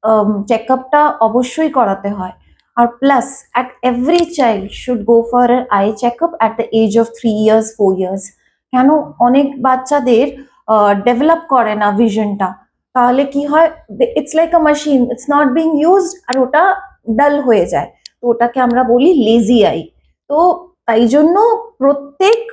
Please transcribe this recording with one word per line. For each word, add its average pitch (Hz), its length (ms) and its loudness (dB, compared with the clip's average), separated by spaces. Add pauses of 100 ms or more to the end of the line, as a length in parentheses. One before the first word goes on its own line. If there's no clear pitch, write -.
আম, 214 400 0
চেকআপটা 262 640 0 (140)
অবশ্যই 247 480 -2
করাতে 202 400 -2
হয়। 190 220 -10 (440)
আর 240 120 2 (140)
plus, 269 260 2 (340)
at 254 320 -4
every 277 280 0 (160)
child 220 280 0 (140)
should 247 260 -6
go 233 120 4 (140)
for 247 160 2
an 247 160 0 (160)
eye 202 220 0
checkup 240 300 -2 (140)
at 220 120 -2
the 226 100 -4 (120)
age 214 220 0
of 226 60 0 (100)
three 220 280 -2
years, 220 200 2
four 202 340 0
years। 190 220 -4 (500)
কেন, 254 180 4 (300)
অনেক 254 420 0
বাচ্চাদের, 254 640 0 (400)
আহ, 208 260 2
ডেভেলপ 247 460 0 (100)
করে 220 260 0
না 208 160 0
ভিশনটা। 202 640 -2 (400)
তাহলে 254 320 2
কি 277 180 -4
হয়? 311 280 2 (180)
It's 233 500 -4
like 330 140 0
a 330 160 4
machine, 294 360 0
it's - 300 -6
not 294 120 2 (100)
being 320 160 0 (180)
used, 370 220 0 (140)
আর 262 120 -2
ওটা 294 360 2 (400)
ডাল 285 260 2
হয়ে 220 240 2
যায়। 170 240 -4 (320)
তো 240 60 -4
ওটাকে 240 320 -2
আমরা 247 240 2
বলি 247 300 2
লেজি 226 520 2
আই। 156 180 -2 (440)
তো 330 420 0 (160)
তাই 233 220 2
জন্য 349 500 2 (200)
প্রত্যেক 285 600 0 (160)